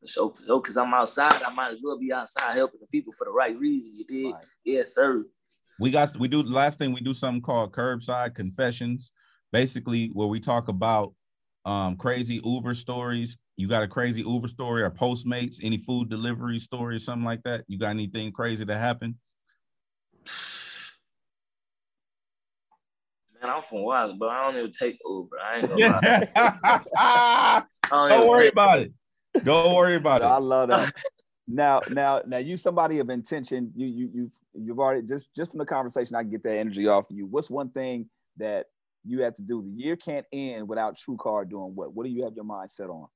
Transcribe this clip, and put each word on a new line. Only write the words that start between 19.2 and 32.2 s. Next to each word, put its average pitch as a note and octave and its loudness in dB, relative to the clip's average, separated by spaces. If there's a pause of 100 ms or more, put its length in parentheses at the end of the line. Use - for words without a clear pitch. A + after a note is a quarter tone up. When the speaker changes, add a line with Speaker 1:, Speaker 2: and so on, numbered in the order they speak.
Speaker 1:
Man, B2 -4
I'm D3+ -4
from A2 -8
Watts, A2+ 0
but A2 -2
I B2+ -2
don't C3+ -2
even A#2 -6
take - -4
Uber. F#2 -10
I G#2+ -6
ain't - 0
gonna A3 6
lie. A3 6
Speaker 3:
<laughs> A3+ 4 (120)
Speaker 1:
I A#3+ 6 (280)
don't C#3+ 6
Speaker 3:
Don't A3 10
Speaker 1:
even A#3 8
Speaker 3:
worry A#3+ 10
Speaker 1:
take G#3+ 8
Speaker 3:
about G3 8
it. - -6 (520)
Don't E3 6
worry F3+ 6
about D3 4
Speaker 2:
No, A#2 4
Speaker 3:
it. - 6
Speaker 2:
I B2+ 6
love C3 2
that. - 4
Speaker 1:
<laughs> - -16 (500)
Speaker 2:
Now, C#3 4
now, C#3 2